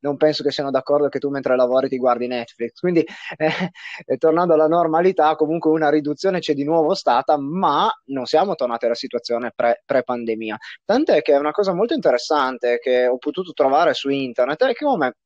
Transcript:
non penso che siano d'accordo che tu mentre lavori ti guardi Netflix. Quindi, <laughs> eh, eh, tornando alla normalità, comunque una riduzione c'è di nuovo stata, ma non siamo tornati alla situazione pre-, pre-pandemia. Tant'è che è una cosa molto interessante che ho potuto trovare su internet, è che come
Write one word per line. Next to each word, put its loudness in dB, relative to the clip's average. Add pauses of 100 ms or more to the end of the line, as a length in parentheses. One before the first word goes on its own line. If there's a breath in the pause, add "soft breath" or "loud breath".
non -4
penso 2
che 0
siano -6
d'accordo 0
che -4
tu -4
mentre -2
lavori 2
ti -4
guardi 0
Netflix. -8
Quindi, 2
<laughs> -16
eh, 0 (520 loud breath)
eh, -2
tornando 4
alla 4
normalità, 2
comunque 0
una 2
riduzione 0
c'è -2
di -4
nuovo 2
stata, 0
ma 0 (180)
non -6
siamo 0
tornati -4
alla 0
situazione -6
pre-, 0
pre-pandemia. -4 (260 loud breath)
Tant'è 2
che 2
è 4
una 0
cosa 0
molto 0
interessante 0
che 2
ho 0
potuto -8
trovare 2
su -6
internet, -2
è 0
che -6
come 0 (120)